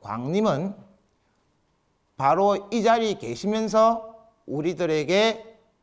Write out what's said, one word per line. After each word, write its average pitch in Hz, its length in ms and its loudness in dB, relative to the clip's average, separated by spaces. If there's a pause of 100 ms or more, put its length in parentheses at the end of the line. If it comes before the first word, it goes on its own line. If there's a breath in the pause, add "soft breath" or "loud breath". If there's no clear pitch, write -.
광림은 156 760 -2 (1400)
바로 190 540 2
이 226 120 -2
자리에 226 320 2
계시면서 220 1000 0 (300)
우리들에게 170 1120 -2 (260)